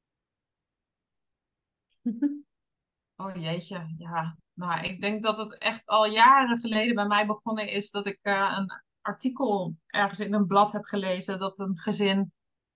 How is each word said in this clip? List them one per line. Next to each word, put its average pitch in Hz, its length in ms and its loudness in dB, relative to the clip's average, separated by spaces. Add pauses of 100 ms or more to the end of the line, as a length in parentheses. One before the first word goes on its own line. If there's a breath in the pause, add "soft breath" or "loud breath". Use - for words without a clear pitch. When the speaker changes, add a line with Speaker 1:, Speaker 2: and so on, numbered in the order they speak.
(2000)
Speaker 1:
<laughs> 285 420 -2 (720)
Speaker 2:
Oh 190 200 -10
jeetje, 170 640 -6
ja. 165 380 -6 (160)
Nou, 175 320 -4
ik 185 160 -8
denk 208 220 -2
dat 214 160 -2
het 214 200 -10
echt 226 280 -6
al 214 200 4
jaren 240 520 6
geleden 226 360 0
bij 208 120 0
mij 208 200 4
begonnen 214 420 -4
is 202 220 -4
dat 202 160 -6
ik, 196 160 -6
eh, 196 360 0
een 196 120 -2 (300)
artikel 208 760 -2 (100)
ergens 196 340 -2
in 196 140 -2
een 208 120 4
blad 202 260 6
heb 208 120 -6
gelezen 190 540 -4
dat 190 200 -6
een 196 200 -4
gezin 196 540 0 (440)